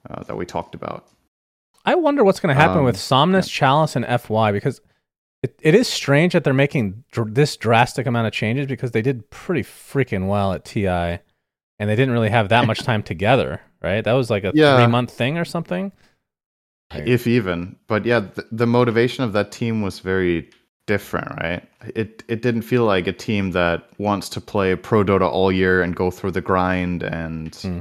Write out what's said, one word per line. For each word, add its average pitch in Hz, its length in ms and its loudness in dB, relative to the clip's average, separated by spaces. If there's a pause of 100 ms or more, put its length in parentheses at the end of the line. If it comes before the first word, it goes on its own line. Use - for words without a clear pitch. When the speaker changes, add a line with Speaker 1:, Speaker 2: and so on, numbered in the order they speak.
Speaker 1:
uh, - 140 -12
that - 120 -12
we 90 120 -6
talked - 280 -8
about. - 320 -12 (760)
Speaker 2:
I 226 100 2
wonder 294 280 2
what's 196 160 4
gonna 143 160 2
happen 143 240 4
Speaker 1:
Um, 139 60 2
Speaker 2:
with 117 120 0
Somnus, 175 500 2
Speaker 1:
yeah. - 120 -12
Speaker 2:
Chalice, 147 360 2
and 123 100 -2
F 120 260 -4
Y, 107 200 2
because 104 300 -4 (640)
it, - 180 -8
it 156 140 4
is 240 120 6
strange 151 460 2
that 165 100 2
they're 143 100 2
making 127 580 0
dr-, 110 240 -4
this 143 200 2
drastic 117 520 2
amount 117 200 0
of 104 60 -2
changes 135 320 -2
because 131 260 -6
they 113 120 0
did 127 260 -2
pretty - 340 -4
freaking 104 640 -4
well 98 260 0
at 85 120 -8
T 101 220 -2
I, 87 340 -2 (560)
and 107 100 -4
they 107 80 0
didn't 131 180 2
really 113 180 0
have 113 180 0
that 117 160 4
much 113 140 -2
Speaker 1:
<laughs> - 40 -10
Speaker 2:
time 107 200 -2
together, 87 580 0 (220)
right? 98 200 -2
That 107 100 0
was, 123 180 0
like, 101 120 -2
a 95 120 -2
Speaker 1:
Yeah. 151 200 6
Speaker 2:
three-month 120 360 4
thing 135 260 -4
or 170 80 -2
something. 180 460 -6 (1000)
Speaker 1:
If 120 360 0
even. 95 480 0 (120)
But 104 160 0
yeah, 117 180 2
th-, - 300 -12
the 113 140 0
motivation 120 580 2
of 113 100 -4
that 101 180 0
team 113 320 -4
was 95 160 -6
very 90 500 -2 (380)
different, - 420 -4 (100)
right? 85 220 -4 (340)
It, 110 320 -6
it 113 140 -4
didn't 117 220 -2
feel 120 200 0
like 95 220 2
a 92 80 -2
team 98 380 -2
that 85 360 0 (120)
wants 101 300 -2
to 101 120 -10
play 95 340 0
pro 104 280 0
Dota 95 280 2
all 95 200 2
year 92 320 2
and 87 120 -4
go 92 140 -2
through 95 220 -6
the 90 100 -4
grind 90 640 -2
and, 80 520 -8
Speaker 2:
Hmm. 90 260 -8